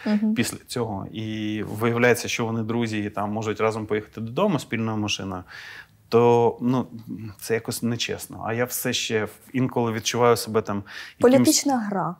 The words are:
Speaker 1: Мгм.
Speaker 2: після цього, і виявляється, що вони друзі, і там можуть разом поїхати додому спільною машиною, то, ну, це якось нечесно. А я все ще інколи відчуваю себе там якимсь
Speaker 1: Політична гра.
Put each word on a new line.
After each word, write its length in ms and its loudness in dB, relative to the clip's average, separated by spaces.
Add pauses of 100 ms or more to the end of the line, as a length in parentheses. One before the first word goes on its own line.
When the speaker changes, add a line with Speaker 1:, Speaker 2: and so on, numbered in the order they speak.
Speaker 1:
Мгм. 280 2
Speaker 2:
після 320 -2
цього, 460 -6
і 560 -6
виявляється, 600 2
що 180 -2
вони 160 -2
друзі, 360 -2
і 120 -2
там 220 -4
можуть 280 -2
разом 260 0
поїхати 340 -4
додому 380 0
спільною 400 -4
машиною, 440 -4 (640)
то, 520 6
ну, 260 0 (540)
це 140 -2
якось 280 -4
нечесно. 640 -4
А 80 -4
я 100 0
все 280 -4
ще 360 -2 (240)
інколи 400 0
відчуваю 440 4
себе 260 0
там 200 -4 (360)
якимсь 200 8
Speaker 1:
Політична 400 4
гра. 420 -2